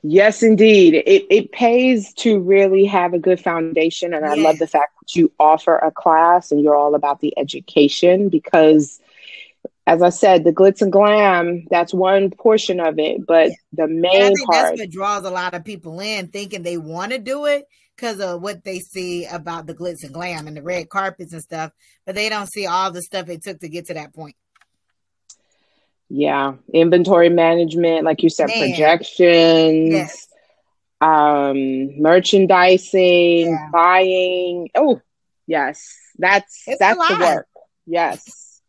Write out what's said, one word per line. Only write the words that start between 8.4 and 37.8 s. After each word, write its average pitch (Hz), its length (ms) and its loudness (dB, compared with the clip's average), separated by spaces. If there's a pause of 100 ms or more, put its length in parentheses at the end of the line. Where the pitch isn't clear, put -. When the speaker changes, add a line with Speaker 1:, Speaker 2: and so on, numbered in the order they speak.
Speaker 1:
as 165 160 2
I 175 80 4
said, 180 340 2
the 165 80 4
glitz 196 300 4
and 196 100 0
glam, 185 760 2
that's 170 240 -2
one 190 380 0
portion 214 480 -2
of 156 180 -4
it. - 300 -4
But 165 220 4
Speaker 2:
Yeah. - 60 -8 (180)
Speaker 1:
the 160 100 -4
Speaker 2:
And 165 240 -2
I - 20 -2
Speaker 1:
main 196 260 4
Speaker 2:
think 226 160 -6
that's 160 180 2
Speaker 1:
part 165 100 -6
Speaker 2:
what 202 100 -12
draws 196 340 -8
a 190 60 -10
lot 180 240 -8
of 170 100 -12
people 175 360 -16
in, 202 300 -10
thinking 196 340 -14
they 175 140 -8
wanna 175 420 -10
do 262 260 -8
it 285 220 -4 (280)
'cause 220 240 -10
of 180 220 -8
what 190 220 -12
they 185 160 -12
see 180 460 -12
about 165 420 -14
the 160 80 -16
glitz 170 280 -12
and 139 100 -20
glam 165 340 -12
and 151 100 -16
the 143 60 -18
red 170 260 -10
carpets 185 440 -10
and 156 100 -16
stuff, 160 280 -12 (360)
but 190 80 -10
they 214 120 -4
don't 208 240 -8
see 202 140 -10
all 185 240 -4
the 175 140 -12
stuff 180 260 -12
it 165 140 -14
took 180 160 -14
to 165 100 -16
get 170 180 -14
to 180 60 -12
that 147 220 -14
point. 147 200 -20 (1800)
Speaker 1:
Yeah. 139 420 -4 (180)
Inventory 170 560 2
management, 165 720 0
like 156 180 -2
you 165 80 2
said, 156 200 -2
Speaker 2:
Man. 160 180 -4
Speaker 1:
projections, 165 1300 2
Speaker 2:
Yes. 156 340 -6 (720)
Speaker 1:
um, 143 1000 0
merchandising, 180 1500 2
Speaker 2:
Yeah. 156 200 -8
Speaker 1:
buying. 180 1040 0
Oh, 269 240 0 (480)
yes. 147 480 -8 (220)
That's, 196 500 -2
Speaker 2:
It's 254 80 -6
a 277 40 -18
Speaker 1:
that's 330 280 2
the 370 80 0
Speaker 2:
lot. 170 200 0
Speaker 1:
work. - 120 -10 (380)